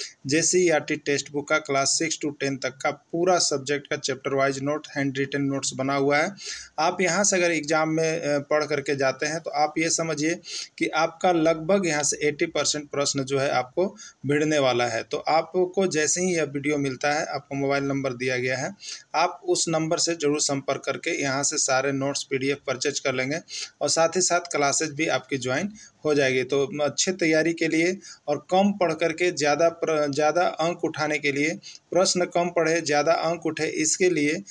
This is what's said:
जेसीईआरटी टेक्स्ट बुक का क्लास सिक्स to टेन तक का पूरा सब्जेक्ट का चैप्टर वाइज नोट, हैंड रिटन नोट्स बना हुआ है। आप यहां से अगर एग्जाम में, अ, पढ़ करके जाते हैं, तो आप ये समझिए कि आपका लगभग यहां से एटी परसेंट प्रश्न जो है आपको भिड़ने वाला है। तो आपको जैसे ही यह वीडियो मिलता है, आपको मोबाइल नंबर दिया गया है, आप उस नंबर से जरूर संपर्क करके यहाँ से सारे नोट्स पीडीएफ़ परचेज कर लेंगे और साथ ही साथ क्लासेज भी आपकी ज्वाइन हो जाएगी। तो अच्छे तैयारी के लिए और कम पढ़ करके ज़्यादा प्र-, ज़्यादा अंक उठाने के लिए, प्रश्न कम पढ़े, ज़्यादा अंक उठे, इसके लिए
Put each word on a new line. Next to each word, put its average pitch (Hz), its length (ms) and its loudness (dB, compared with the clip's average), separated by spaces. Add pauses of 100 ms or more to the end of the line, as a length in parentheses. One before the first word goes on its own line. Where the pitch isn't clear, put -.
(260)
जेसीईआरटी 156 680 2
टेक्स्ट 143 360 -4
बुक 143 160 -6
का 156 100 2
क्लास 139 300 0
सिक्स 160 380 -2
to 147 140 -2
टेन 139 160 -2
तक 131 260 -6
का 156 80 0
पूरा 170 480 0
सब्जेक्ट 143 480 -2
का 151 100 -4
चैप्टर 135 380 -4
वाइज 135 280 0
नोट, 147 240 -4 (100)
हैंड 139 220 -2
रिटन 139 240 -2
नोट्स 139 340 -2
बना 135 180 -2
हुआ 143 220 2
है। 175 180 0 (440)
आप 175 220 2
यहां 185 240 2
से 196 120 2
अगर 175 140 2
एग्जाम 160 380 0
में, 160 320 0
अ, 147 180 0
पढ़ 151 260 0
करके 143 320 -2
जाते 131 300 0
हैं, 160 140 -4
तो - 100 -8
आप 151 280 0
ये 160 120 0
समझिए 160 500 -2 (380)
कि 165 100 -2
आपका 165 440 0
लगभग 165 540 2
यहां 151 160 2
से - 260 0
एटी 151 180 0
परसेंट 151 440 -4
प्रश्न 139 320 -2
जो 135 160 -2
है 139 120 0
आपको 170 460 0 (300)
भिड़ने 151 320 2
वाला 123 280 4
है। 113 160 -2
तो - 140 -6
आपको 175 680 2
जैसे 151 340 0
ही 185 160 2
यह 160 60 2
वीडियो 143 360 -2
मिलता 139 340 -2
है, 156 140 -2
आपको 143 280 -8
मोबाइल 139 300 0
नंबर 139 280 -2
दिया 127 240 -2
गया 127 200 0
है, 156 180 -4 (400)
आप 170 300 0
उस 175 240 0
नंबर 160 300 0
से 170 160 0
जरूर 151 260 0
संपर्क 139 460 -2
करके 151 360 -4
यहाँ 139 200 0
से 147 160 -2
सारे 135 340 2
नोट्स 135 300 -2
पीडीएफ़ 139 440 -2
परचेज 135 340 -2
कर 135 140 -2
लेंगे 131 240 -2 (420)
और 147 80 0
साथ 160 200 4
ही 175 120 0
साथ 175 200 2
क्लासेज 151 500 0
भी 151 160 -2
आपकी 139 320 -2
ज्वाइन 135 340 -2 (320)
हो 151 100 2
जाएगी। 131 280 4
तो 139 420 0
अच्छे 143 280 -2
तैयारी 160 400 2
के 165 160 0
लिए 165 300 0 (300)
और 147 220 -2
कम 196 220 4
पढ़ 180 200 2
करके 165 380 0
ज़्यादा 147 380 2
प्र-, 156 440 0
ज़्यादा 156 300 2
अंक 165 420 0
उठाने 151 340 -2
के 143 140 0
लिए, 151 260 0 (320)
प्रश्न 180 340 2
कम 175 240 0
पढ़े, 170 320 2
ज़्यादा 147 320 2
अंक 165 340 0
उठे, 156 180 -2
इसके 160 460 0
लिए 156 400 0